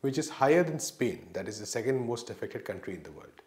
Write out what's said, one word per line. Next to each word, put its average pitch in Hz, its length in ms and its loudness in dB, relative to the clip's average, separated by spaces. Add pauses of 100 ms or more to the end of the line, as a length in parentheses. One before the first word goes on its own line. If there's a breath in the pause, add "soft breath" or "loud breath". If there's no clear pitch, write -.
which 135 160 2
is 147 120 -2
higher 151 320 6
than 160 160 0
Spain, - 540 -2
that 95 160 -4
is 104 100 -8
the 101 80 -8
second 123 400 0
most 117 240 -4
affected 107 340 -6
country 92 300 -6
in 80 80 -12
the 78 80 -14
world. - 360 -20